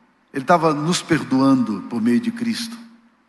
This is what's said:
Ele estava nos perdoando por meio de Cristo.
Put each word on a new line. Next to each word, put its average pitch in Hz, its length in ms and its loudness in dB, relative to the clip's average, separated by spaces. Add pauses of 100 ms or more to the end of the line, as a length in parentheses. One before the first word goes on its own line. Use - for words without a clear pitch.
(340)
Ele 139 100 -6
estava 165 300 4
nos 151 280 -2
perdoando 131 880 2
por 117 120 -4
meio 120 180 2
de 165 120 -4
Cristo. - 440 -6 (540)